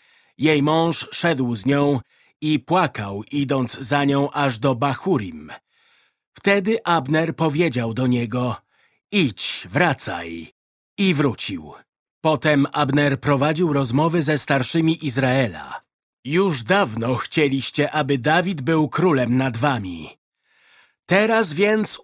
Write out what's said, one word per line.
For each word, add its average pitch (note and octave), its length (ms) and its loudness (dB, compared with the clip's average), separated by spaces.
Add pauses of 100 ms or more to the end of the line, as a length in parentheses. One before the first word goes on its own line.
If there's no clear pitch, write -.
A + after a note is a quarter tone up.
(380)
Jej D3 260 4
mąż D#3+ 480 2
szedł C3 440 0
z G#2+ 100 -6
nią C#3+ 340 2 (420)
i D3+ 180 0
płakał, G#2+ 720 -2
idąc C3+ 480 -2
za C#3+ 260 0
nią C#3 260 2
aż C#3 280 -2
do C3 160 2
Bachurim. A2+ 760 -2 (840)
Wtedy G3+ 500 0
Abner D#3+ 520 0
powiedział C#3 580 0
do B2+ 140 0
niego: B2 480 -2 (560)
„Idź, D3 600 -2
wracaj”, E2+ 800 -2 (440)
i F#3+ 160 2
wrócił. G#2+ 600 -4 (480)
Potem D3+ 500 2
Abner C#3+ 480 0
prowadził D3 540 0
rozmowy C#3+ 500 2
ze D3+ 140 2
starszymi D#3+ 680 0
Izraela. B2+ 760 -2 (420)
Już D#3 400 0
dawno B2 520 0
chcieliście, C#3 760 0
aby C#3+ 260 0
Dawid D#3+ 440 0
był D#3 280 2
królem C3 480 2
nad C3 200 0
wami. G2 520 -2 (960)
Teraz G#3+ 480 2
więc G#3 500 0